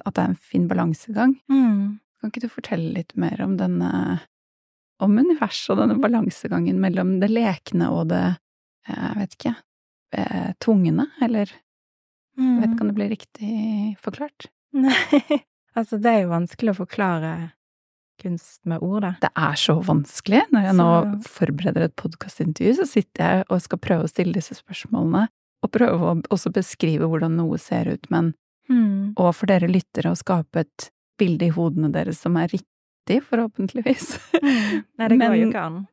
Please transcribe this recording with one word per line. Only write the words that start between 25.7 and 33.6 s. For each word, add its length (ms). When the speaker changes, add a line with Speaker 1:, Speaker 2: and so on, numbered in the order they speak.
Speaker 1:
prøve 260
å 320
også 240
beskrive 560
hvordan 260
noe 220
ser 300
ut, 220
men 240
Speaker 2:
Mm. 460
Speaker 1:
og 180
for 120
dere 200
lyttere 460
å 40
skape 440
et 300
bilde 280
i 40
hodene 400
deres 300
som 160
er 120
riktig, 760
forhåpentligvis. 920